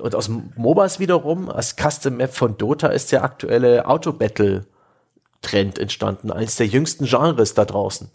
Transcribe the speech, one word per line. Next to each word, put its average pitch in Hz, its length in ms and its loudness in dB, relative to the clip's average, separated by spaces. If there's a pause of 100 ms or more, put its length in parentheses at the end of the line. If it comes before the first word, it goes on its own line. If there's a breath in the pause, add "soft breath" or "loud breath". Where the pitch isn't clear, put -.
und 117 140 -4
aus - 120 -4 (280)
mobas 175 420 2
wiederum, 180 500 0
als - 280 -6
Custom 143 400 -2
Map 131 180 -2
von 110 240 0
Dota 127 300 0
ist - 240 0
der 135 100 4
aktuelle 120 640 2
Auto-Battle-Trend - 1900 -2
entstanden, 101 520 -4
eines 110 260 -4
der 117 100 2
jüngsten 139 400 0
Genres 123 480 2
da 107 100 4
draußen, 98 500 -4